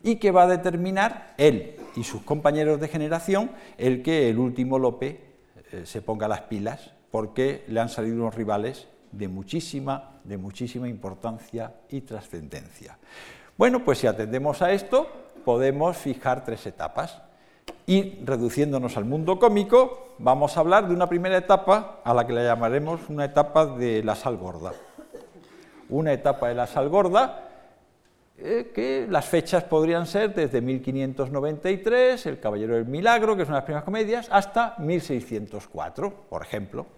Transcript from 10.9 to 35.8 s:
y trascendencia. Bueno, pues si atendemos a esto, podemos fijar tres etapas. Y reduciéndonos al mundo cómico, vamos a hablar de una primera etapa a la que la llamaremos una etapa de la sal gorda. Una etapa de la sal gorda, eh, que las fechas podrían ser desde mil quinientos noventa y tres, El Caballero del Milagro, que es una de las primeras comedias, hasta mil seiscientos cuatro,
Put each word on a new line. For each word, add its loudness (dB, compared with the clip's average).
y -10
trascendencia. -16
Bueno, 4
pues 4
si 2
atendemos 0
a 4
esto, 0
podemos 2
fijar -2
tres -8
etapas. -8
Y 0
reduciéndonos -2
al -2
mundo -2
cómico, 4
vamos 2
a 2
hablar 6
de 2
una 2
primera 2
etapa 4
a 4
la 4
que -2
la 2
llamaremos 0
una -4
etapa 4
de -2
la 0
sal -4
gorda. -10
Una 0
etapa 0
de -2
la 0
sal 0
gorda, 2
eh, -4
que -2
las 2
fechas 0
podrían 2
ser 0
desde 0
mil -2
quinientos -4
noventa -2
y 0
tres, 2
El -6
Caballero -2
del 0
Milagro, 2
que -2
es -2
una -2
de 2
las -8
primeras -6
comedias, -2
hasta 2
mil -2
seiscientos -8
cuatro, -10